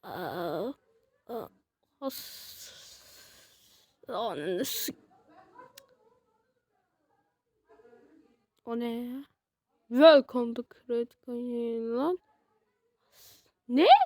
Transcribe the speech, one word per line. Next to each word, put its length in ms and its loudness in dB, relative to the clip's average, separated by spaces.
Aa, 680 -8
aa, 200 -12
has-, 760 -14
ananı 580 -6
s-, 280 -8
o 140 -4
ne 120 -4
ya? 320 -8
Welcome 640 6
to 100 -8
Credit 640 -8
Union 720 -6
lan. 220 -2
Ne? 200 4